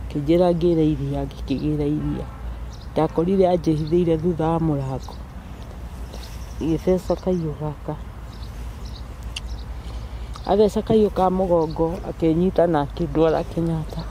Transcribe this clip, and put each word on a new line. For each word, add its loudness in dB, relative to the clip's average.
Akĩnjĩra 4
ngĩre 4
iria, -2
ngĩkĩgĩra -2
iria. -2
Ndakorire 4
anjĩhithĩire 2
thutha 0
wa 2
mũrango. -2
Agĩtheca 2
kahiũ -2
gaka. -6
Atheca 4
kahiũ 6
ka 2
mũgongo, 2
akĩnyita 4
na 4
akĩndwara 2
Kenyatta. -2